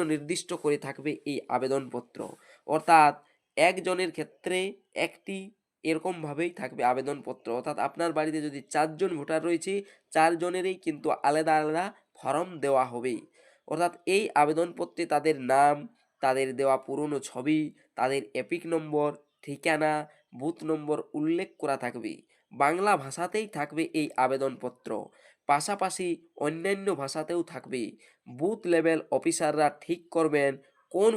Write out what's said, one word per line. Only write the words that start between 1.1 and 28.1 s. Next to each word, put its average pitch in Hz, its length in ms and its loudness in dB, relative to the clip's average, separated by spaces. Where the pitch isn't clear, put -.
এই 139 120 -2
আবেদনপত্র। 127 680 -2
অর্থাৎ 156 460 8
একজনের 180 540 2
ক্ষেত্রে 170 460 -4
একটি 180 420 -4
এরকমভাবেই 160 680 -2
থাকবে - 320 -8
আবেদনপত্র। 131 680 -2
অর্থাৎ 123 280 -4
আপনার 160 340 -2
বাড়িতে 156 280 -2
যদি 143 180 -6
চারজন 160 460 0
ভোটার 156 280 -2
রয়েছে, 175 300 -2
চারজনেরই 175 720 2
কিন্তু 151 240 -4
আলাদা 156 340 4
আলাদা 156 280 0
ফর্ম 151 340 -2
দেওয়া 131 260 4
হবে। 120 300 -4
অর্থাৎ 170 260 -2
এই 196 180 2
আবেদনপত্রে 170 680 0
তাদের 151 360 2
নাম, 139 340 4
তাদের 131 340 2
দেওয়া 135 220 2
পুরনো 143 420 -4
ছবি, 139 400 -2
তাদের 131 260 0
এপিক 165 300 -4
নম্বর, 151 440 0
ঠিকানা, 151 520 0
বুথ 143 300 -6
নম্বর 151 340 -2
উল্লেখ 165 440 -2
করা 139 200 -2
থাকবে। 120 360 -8
বাংলা 175 440 2
ভাষাতেই 180 500 -6
থাকবে 151 360 -6
এই 151 140 0
আবেদনপত্র, 131 720 -2
পাশাপাশি 185 580 0
অন্যান্য 180 580 -2
ভাষাতেও 156 480 -4
থাকবে। 131 380 -6